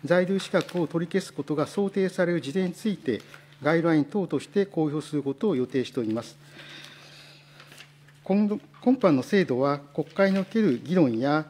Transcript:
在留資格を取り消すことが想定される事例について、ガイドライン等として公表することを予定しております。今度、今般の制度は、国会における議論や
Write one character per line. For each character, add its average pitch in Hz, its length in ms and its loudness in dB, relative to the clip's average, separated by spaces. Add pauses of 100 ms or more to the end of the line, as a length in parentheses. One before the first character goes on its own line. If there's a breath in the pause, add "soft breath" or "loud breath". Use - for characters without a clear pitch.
在 180 220 4
留 190 120 0
資 - 120 -8
格 180 300 0
を 160 60 0
取 170 200 -4
り - 60 -12
消 190 80 0
す - 120 -14
こ 143 100 -8
と 151 140 -2
が 151 100 0
想 202 240 -2
定 190 180 0
さ 185 160 -2
れ 175 80 0
る 170 80 0
事 135 120 -8
例 190 120 0
に 175 80 -4
つ - 160 -6
い 196 80 -2
て、 107 240 -4 (420 loud breath)
ガ 151 120 2
イ 165 80 2
ド 170 60 2
ラ 160 80 4
イ 151 40 6
ン 139 40 2
等 185 240 -4
と 151 100 -2
し - 100 -8
て 202 160 0
公 165 200 -2
表 151 200 -4
す 147 120 -8
る 135 80 -2
こ 139 100 -2
と 214 140 -2
を 160 80 2
予 127 100 0
定 127 180 -2
し - 60 -10
て - 80 -4
お 117 60 -2
り 110 80 -2
ま 113 100 -4
す。 - 140 -18 (1900 loud breath)
今 208 240 2
度、 208 140 -2 (200)
今 254 160 4
般 196 140 4
の 131 140 4
制 196 200 2
度 127 140 0
は、 143 200 0
国 147 280 -6
会 196 260 2
に 196 60 0
お 190 60 -2
け 226 180 0
る 127 220 2
議 151 100 -2
論 131 240 4
や 147 320 0